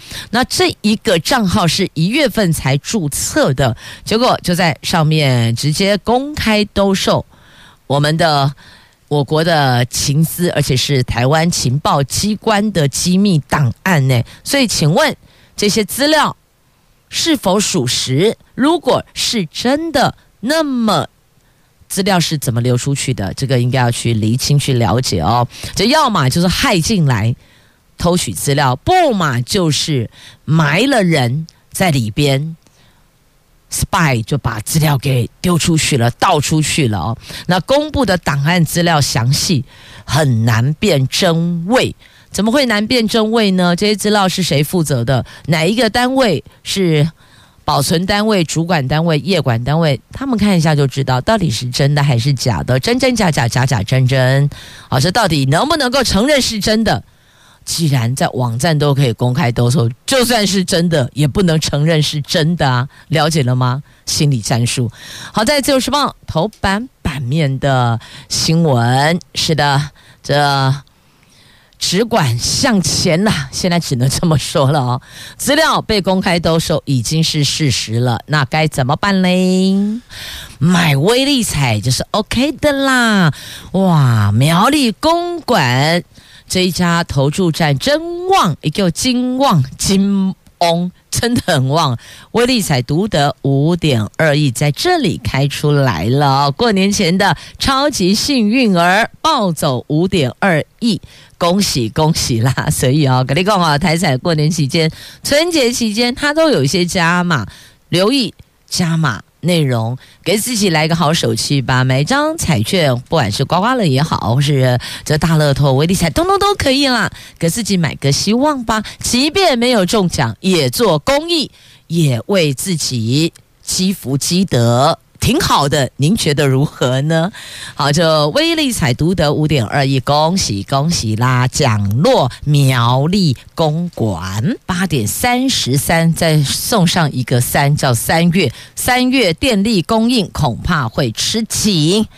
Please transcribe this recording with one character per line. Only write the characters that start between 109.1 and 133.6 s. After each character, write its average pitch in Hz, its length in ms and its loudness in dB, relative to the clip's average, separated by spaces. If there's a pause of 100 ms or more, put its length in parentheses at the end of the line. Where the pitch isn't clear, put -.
内 165 220 2
容， 123 340 -2 (240)
给 185 160 0
自 233 200 -4
己 196 120 0
来 156 160 0
个 165 80 0
好 165 200 2
手 117 200 0
气 139 280 -2
吧。 127 240 0
买 131 180 0
张 302 340 0
彩 123 240 0
券， 156 320 0
不 127 220 -4
管 110 160 0
是 131 140 -4
刮 170 160 0
刮 240 120 0
乐 233 120 0
也 135 180 2
好， 117 320 -2
或 143 60 2
是 131 360 2 (280)
这 151 120 0
大 160 200 2
乐 147 160 2
透、 139 200 2
威 143 120 2
力 185 100 0
彩， 165 140 0
通 339 180 0
通 392 120 2
都 403 160 2
可 285 160 0
以 269 160 2
啦， 233 220 0 (280)
给 165 120 -2
自 226 140 -4
己 190 140 0
买 165 180 -2
个 139 160 -2
希 196 220 0
望 269 320 0
吧。 220 180 -2 (160)
即 277 320 0
便 339 260 2
没 240 120 0
有 214 160 2
中 185 240 0
奖， 117 320 -2
也 165 280 2
做 180 300 0
公 294 300 0
益， 320 200 -2 (380)
也 151 380 0
为 170 280 0
自 180 220 -4
己 131 560 -2 (320)
积 190 300 -2
福 139 240 -6
积 175 260 0
德， 120 560 2 (200)
挺 269 200 2
好 180 280 0
的。 143 300 0
您 156 180 2
觉 156 180 -2
得 143 140 2
如 135 180 2
何 131 360 -2
呢？ 165 300 0 (440)
好， 147 160 0
这 156 380 2
威 320 260 0
力 294 160 0
彩 131 220 -2
独 160 200 0
得 151 200 0
五 151 140 0
点 143 180 0
二 135 200 -2
亿， 135 140 0
恭 156 380 0
喜 101 260 -4
恭 139 260 -2
喜 110 260 -2
啦！ 123 320 2
奖 107 500 0
落 175 340 2 (140)
苗 135 600 2
栗 175 300 0 (180)
公 165 400 -2